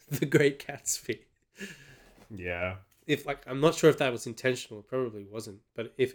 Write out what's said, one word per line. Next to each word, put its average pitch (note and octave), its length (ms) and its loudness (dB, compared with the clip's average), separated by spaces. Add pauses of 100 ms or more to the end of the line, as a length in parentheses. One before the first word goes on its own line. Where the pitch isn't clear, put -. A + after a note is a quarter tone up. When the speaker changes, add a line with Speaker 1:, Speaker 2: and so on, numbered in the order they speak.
Speaker 1:
<laughs> - 100 -18
The D3 160 -2
Great C#3+ 400 4
Gatsby? - 540 -6 (1120)
Speaker 2:
Yeah. F2+ 420 -4 (300)
Speaker 1:
If, D3 180 0
like, - 220 -8
I'm C3 140 -4
not D#3 160 6
sure E3 120 8
if C#3 100 6
that C3+ 140 2
was A2+ 140 -6
intentional. B2 540 -2
It - 80 -20
probably A2+ 360 -4
wasn't. G#2 360 -12 (140)
But A2+ 220 -8
if, B2+ 180 2